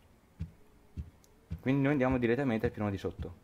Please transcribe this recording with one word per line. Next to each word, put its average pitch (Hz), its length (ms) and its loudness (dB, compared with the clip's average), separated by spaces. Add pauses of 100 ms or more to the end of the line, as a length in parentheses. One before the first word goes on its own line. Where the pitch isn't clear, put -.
(1600)
Quindi 135 220 2
noi 139 100 4
andiamo 131 240 2
direttamente 120 500 2
al 117 60 -2
piano 107 160 -2
di 98 80 0
sotto. 85 480 -6